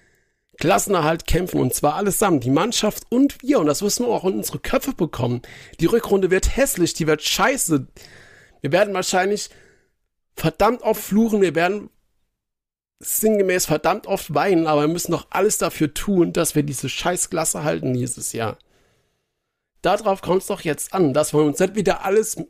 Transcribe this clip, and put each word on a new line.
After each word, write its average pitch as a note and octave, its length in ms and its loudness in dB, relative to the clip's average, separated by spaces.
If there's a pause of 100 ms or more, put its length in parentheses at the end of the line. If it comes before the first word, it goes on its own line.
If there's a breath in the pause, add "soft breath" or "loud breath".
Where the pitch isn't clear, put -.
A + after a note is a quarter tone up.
(580 soft breath)
Klassenerhalt F3 680 0
kämpfen. F3 340 0
Und C3 140 0
zwar - 200 0
allesamt, F#3 500 2
die B2 60 0
Mannschaft G3+ 580 0
und C4 340 2
wir. B3+ 180 2
Und D#3 60 2
das D3 160 0
müssen G#3 240 -2
wir A#3+ 60 -2
auch E3+ 120 -4
in F#3+ 100 0
unsere F#3+ 240 -6
Köpfe - 360 -4
bekommen. B2 460 -2 (400 loud breath)
Die E3 60 2
Rückrunde G3 460 2
wird - 240 2
hässlich, G#3 380 0
die D#3+ 120 -2
wird D3+ 160 0
scheiße. F3+ 640 0 (760 loud breath)
Wir C#3 100 -2
werden G3+ 220 4
wahrscheinlich F#3+ 560 0 (840 soft breath)
verdammt G3+ 460 0
oft G#3+ 200 0
fluchen, G#3+ 380 2
wir E3+ 140 2
werden F#3 360 -2 (1080)
sinngemäß G3 680 0
verdammt E3 400 0
oft F#3+ 280 -6
weinen, E3 320 2
aber D3 160 2
wir D3+ 60 2
müssen F3 240 -2
doch - 180 -4
alles G3+ 280 0
dafür D#3+ 340 -2
tun, F3 400 0
dass E3+ 220 -2
wir D3+ 80 2
diese C#3+ 260 -6
scheiß E3+ 420 -4
Klasse D#3+ 340 -4
halten D3+ 300 -2
dieses A#2+ 380 -6
Jahr. A2+ 260 -4 (1200)
Darauf G3 400 0
kommt's F#3 240 0
doch G3 160 -4
jetzt - 320 -6
an, E3+ 180 2
dass D3+ 220 0
wir D3+ 80 4
uns D3 160 0
nicht F#3+ 160 0
wieder F#3 300 0
alles G#3 320 0 (140)